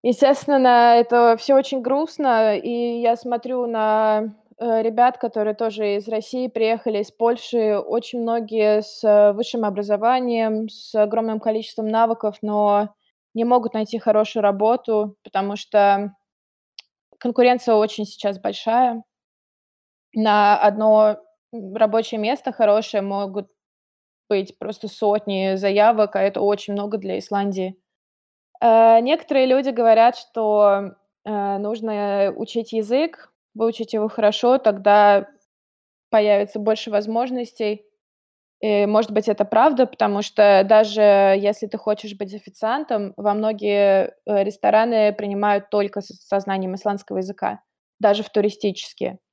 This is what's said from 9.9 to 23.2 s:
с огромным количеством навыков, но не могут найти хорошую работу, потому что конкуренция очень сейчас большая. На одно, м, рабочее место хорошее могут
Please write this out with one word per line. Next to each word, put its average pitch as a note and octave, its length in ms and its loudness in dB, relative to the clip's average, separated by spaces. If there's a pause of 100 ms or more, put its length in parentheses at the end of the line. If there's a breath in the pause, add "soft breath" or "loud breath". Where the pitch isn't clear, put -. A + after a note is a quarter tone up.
с - 260 -20
огромным A3 460 -2
количеством A3 480 -6
навыков, A3+ 540 0
но G#3 480 0 (440)
не A3+ 120 -2
могут A#3+ 300 0
найти A3 220 -6
хорошую G#3+ 460 0
работу, G#3+ 800 0
потому G3+ 320 -6
что G3+ 560 0 (1080)
конкуренция B3 560 0
очень G#3+ 300 -2
сейчас G3+ 340 -8
большая. A3+ 640 -2 (1120)
На G#3 420 4
одно, G#3+ 600 4 (360)
м, G3 220 -14
рабочее A3 440 -2
место A#3+ 320 -4
хорошее G#3+ 500 0
могут G3 460 -8 (840)